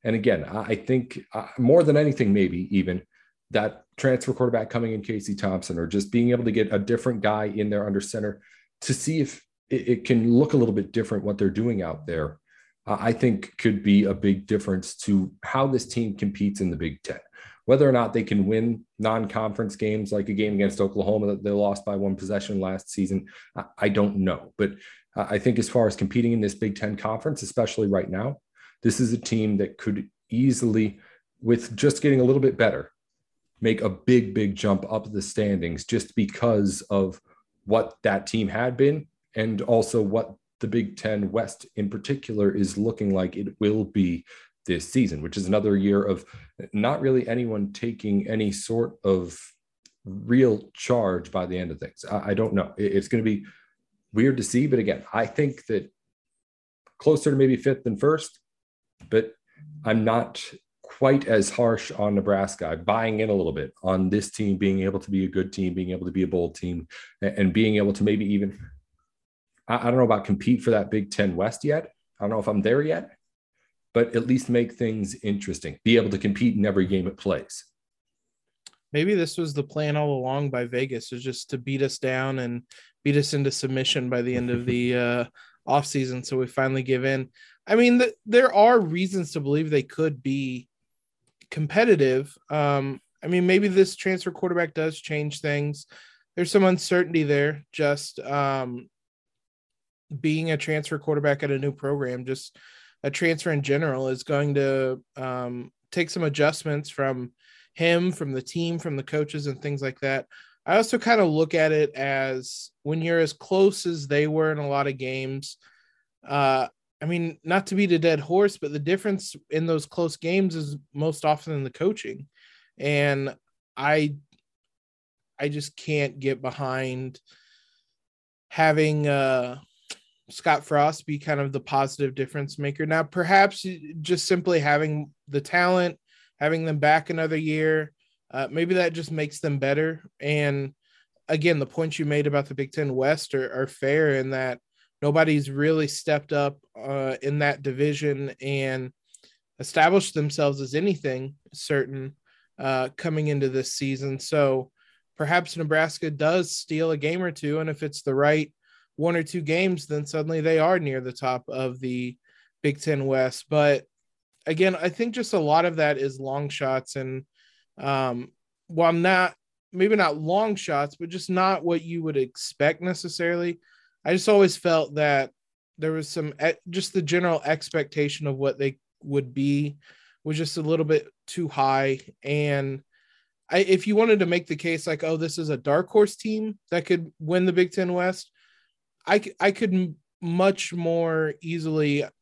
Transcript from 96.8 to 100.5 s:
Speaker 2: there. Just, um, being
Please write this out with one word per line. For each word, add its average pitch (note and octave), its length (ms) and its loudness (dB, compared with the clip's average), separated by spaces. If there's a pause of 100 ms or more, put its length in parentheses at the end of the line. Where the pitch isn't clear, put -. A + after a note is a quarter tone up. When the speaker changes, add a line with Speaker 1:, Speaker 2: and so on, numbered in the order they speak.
Speaker 2:
there. D3 480 0
Just, C#3+ 480 -2
um, C3+ 720 -4 (1300)
being D#3+ 320 -2